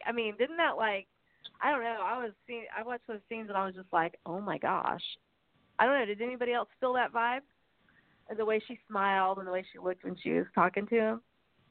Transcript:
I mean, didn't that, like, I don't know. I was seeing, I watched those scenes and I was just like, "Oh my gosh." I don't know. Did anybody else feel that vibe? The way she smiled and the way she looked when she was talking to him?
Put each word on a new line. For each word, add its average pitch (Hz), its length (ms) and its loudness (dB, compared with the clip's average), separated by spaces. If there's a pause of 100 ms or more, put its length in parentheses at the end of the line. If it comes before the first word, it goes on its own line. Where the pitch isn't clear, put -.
I - 60 -4
mean, 226 260 -2
didn't 285 200 0
that, 311 200 2
like, 202 300 0 (540)
I 262 100 4
don't 277 100 2
know. 233 220 -2
I 214 200 -2
was 220 80 -6 (140)
seeing, 233 200 -10 (120)
I 214 60 -8
watched 240 240 -8
those 220 120 -8 (100)
scenes 226 200 -8
and 202 80 -2
I 190 80 2
was 185 100 -6
just 185 160 -14
like, 170 340 0
"Oh 180 140 -4
my 190 180 -4
gosh." 170 440 0 (800)
I 220 60 8
don't 277 140 6
know. 240 60 2
Did 208 160 -4
anybody 240 320 -2
else 226 160 0 (100)
feel 254 140 2
that 247 200 2
vibe? 240 280 0 (920)
The 214 100 0
way 214 220 2
she 240 120 -12 (100)
smiled 196 480 2
and 190 100 -8
the 185 40 -4
way 185 200 -2
she 180 80 -20
looked 180 240 -4
when 185 180 -6
she - 100 -2
was 170 220 2
talking 185 340 4
to 233 80 0
him? 226 260 2 (500)